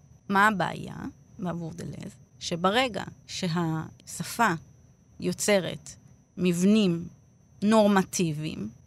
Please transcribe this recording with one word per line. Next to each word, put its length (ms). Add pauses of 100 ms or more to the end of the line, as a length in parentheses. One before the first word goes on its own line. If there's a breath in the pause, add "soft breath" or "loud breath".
(280)
מה 200
הבעיה 480 (420)
בעבור 360
דלז? 420 (220)
שברגע 640 (220)
שהשפה 1200 (720)
יוצרת 720 (460)
מבנים 680 (580)
נורמטיביים, 1080 (180)